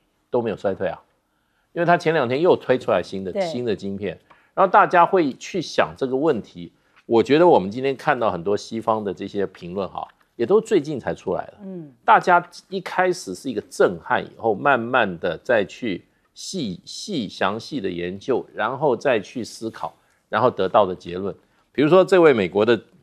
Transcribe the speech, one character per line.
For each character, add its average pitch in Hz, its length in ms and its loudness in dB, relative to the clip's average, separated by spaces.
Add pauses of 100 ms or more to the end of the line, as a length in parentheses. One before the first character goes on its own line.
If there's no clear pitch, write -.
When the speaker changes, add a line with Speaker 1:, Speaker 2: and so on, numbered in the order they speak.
(280)
Speaker 1:
都 123 140 -2
没 113 80 -4
有 90 60 -6
衰 95 180 -4
退 92 140 -6
啊， 80 120 -10 (720)
因 170 80 -6
为 170 60 -2
它 170 100 6
前 160 160 0
两 139 160 2
天 131 120 -2
又 165 160 4
推 - 200 0
出 127 140 -4
来 95 100 2
新 95 220 -8
的， 92 80 -8
Speaker 2:
对。 139 160 -4
Speaker 1:
新 123 180 -6
的 107 120 -2
晶 98 200 -8
片， 95 220 -8 (360)
然 185 120 4
后 185 40 -2
大 196 160 6
家 170 180 6
会 165 300 2
去 - 260 -10
想 90 360 -2
这 139 100 -4
个 127 100 -2
问 139 260 0
题。 85 300 -18 (340)
我 113 160 4
觉 135 160 4
得 175 80 8
我 160 120 8
们 95 120 -2
今 127 140 -6
天 139 100 -2
看 135 240 0
到 113 120 0
很 87 120 -4
多 101 140 0
西 113 240 -10
方 110 240 -2
的 98 80 -4
这 98 160 -10
些 98 180 -4
评 90 280 -14
论 95 140 -4
哈， - 200 -10 (280)
也 117 100 -2
都 214 140 4
最 202 200 0
近 143 180 -6
才 87 160 -6
出 - 200 -6
来 - 140 -6
的。 - 140 -20
Speaker 2:
嗯。 175 300 -16 (120)
Speaker 1:
大 214 140 6
家 175 260 4 (260)
一 190 100 -6
开 185 320 -2
始 98 220 -10
是 135 160 -10
一 113 40 -8
个 104 140 -4
震 113 340 0
撼， 110 220 -2
以 - 140 -18
后 107 160 0
慢 131 260 2
慢 113 380 -2
的 82 260 -4
再 113 220 2
去 - 380 -8 (300)
细， 180 500 -8
细， 139 440 -8
详 104 320 -4
细 135 200 -10
的 95 100 -6
研 87 280 -8
究， 101 260 -4 (100)
然 107 220 -4
后 131 200 0
再 120 240 0
去 117 240 -10
思 113 260 -12
考， - 240 -12 (340)
然 107 120 -4
后 123 100 4
得 95 180 -2
到 104 180 4
的 92 80 -6
结 87 220 -12
论。 95 180 -8 (380)
比 127 100 0
如 151 60 4
说 185 160 6
这 185 160 4
位 160 120 8
美 101 160 2
国 98 160 2
的 113 160 4 (220)